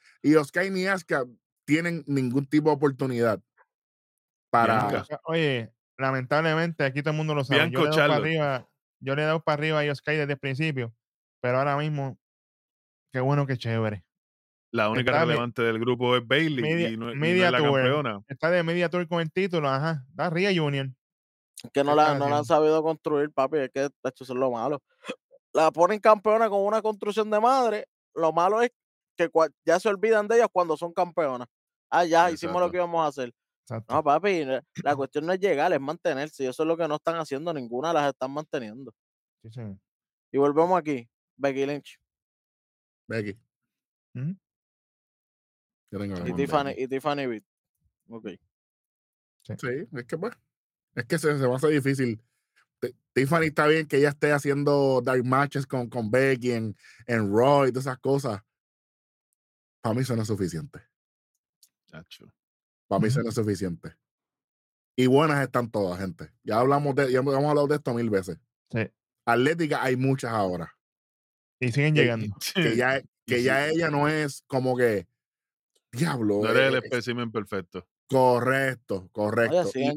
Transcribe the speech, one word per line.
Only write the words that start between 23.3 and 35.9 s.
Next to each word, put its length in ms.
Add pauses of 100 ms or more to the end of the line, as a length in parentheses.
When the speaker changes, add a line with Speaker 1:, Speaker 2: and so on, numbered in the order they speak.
Speaker 4:
papi. 260
Es 120
que, 200 (100)
tacho, 240
eso 80
es 60
lo 140
malo. 280 (720)
La 200
ponen 260
campeona 500
con 160
una 180
construcción 480
de 100
madre 460 (280)
lo 180
malo 300
es 80 (460)
que 140
cua-, 220 (120)
ya 160
se 80
olvidan 400
de 80
ellas 160
cuando 240
son 160
campeonas. 560 (420)
"Ah, 140
ya, 260
hicimos 240
lo 60
Speaker 2:
Exacto. 120
Speaker 4:
que 60
íbamos 260
a 40
hacer". 260 (320)
Speaker 3:
Exacto. 280
Speaker 4:
No, 80
papi, 420
la, 200 (180)
la 140
Speaker 3:
<clears throat> 0
Speaker 4:
cuestión 300
no 60
es 80
llegar, 320
es 80
mantenerse, 640